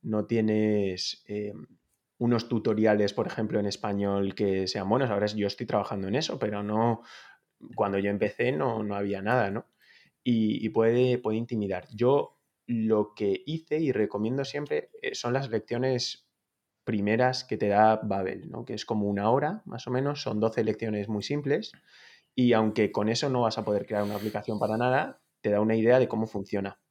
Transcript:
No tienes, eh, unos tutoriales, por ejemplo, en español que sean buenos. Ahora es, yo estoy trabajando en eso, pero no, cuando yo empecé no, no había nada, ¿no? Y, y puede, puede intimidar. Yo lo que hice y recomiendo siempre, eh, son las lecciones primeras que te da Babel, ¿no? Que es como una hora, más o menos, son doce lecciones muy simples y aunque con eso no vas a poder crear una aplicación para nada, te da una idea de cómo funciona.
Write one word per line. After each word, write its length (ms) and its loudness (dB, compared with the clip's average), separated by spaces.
No 240 -2
tienes, 1000 0
eh, 260 -8
unos 280 2
tutoriales, 640 4
por 140 -2
ejemplo, 320 -2
en 60 0
español 720 0
que 320 0
sean 220 -4
buenos. 200 2
Ahora 160 0
es, 100 -2
yo 120 0
estoy 180 -6
trabajando 420 -2
en 80 -2
eso, 220 -2
pero 260 -4
no, 380 2
cuando 220 0
yo 120 0
empecé 420 0
no, 320 -2
no 120 -4
había 260 -2
nada, 300 2
¿no? 160 -6
Y, 420 2
y 40 -2
puede, 480 2
puede 200 -2
intimidar. 560 -4
Yo 460 0
lo 480 0
que 300 0
hice 340 -4
y 120 0
recomiendo 540 0
siempre, 460 -6
eh, 140 -6
son 180 -2
las 160 -2
lecciones 760 -2
primeras 600 0
que 120 -4
te 120 0
da 300 6
Babel, 520 -4
¿no? 160 -10
Que 80 -10
es 100 -8
como 240 -2
una 220 0
hora, 360 2
más 220 -12
o 40 -6
menos, 320 -2
son 160 -4
doce 240 2
lecciones 440 -2
muy 140 -4
simples 500 -2
y 200 4
aunque 380 4
con 180 0
eso 200 0
no 120 0
vas 180 0
a 60 -6
poder 200 0
crear 180 -2
una 120 -4
aplicación 420 -4
para 180 0
nada, 460 0
te 100 0
da 100 4
una 140 4
idea 240 6
de 80 4
cómo 180 -2
funciona. 540 -6